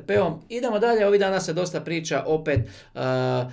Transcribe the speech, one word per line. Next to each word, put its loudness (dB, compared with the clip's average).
P-om, 0
idemo -2
dalje, 4
ovih 6
dana 0
se -4
dosta -4
priča, -4
opet, 0
e, -4